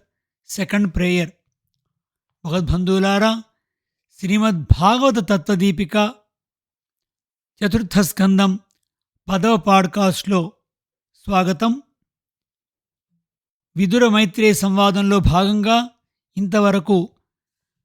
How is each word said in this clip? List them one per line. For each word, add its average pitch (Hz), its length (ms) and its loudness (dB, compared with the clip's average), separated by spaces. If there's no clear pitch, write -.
సెకండ్ 202 480 -4
ప్రేయర్. 180 360 -2
భగవద్బంధువులారా, 190 1000 -2
శ్రీమద్భాగవత 214 1000 0
తత్వదీపిక 196 960 -2
చతుర్థ 208 360 -2
స్కందం 190 580 0
పదవ 196 280 0
పాడ్‌కాస్ట్లో 190 960 0
స్వాగతం. 196 580 -2
విదుర 208 320 2
మైత్రేయ 214 440 2
సంవాదంలో 196 680 0
భాగంగా 208 680 0
ఇంతవరకు 196 720 0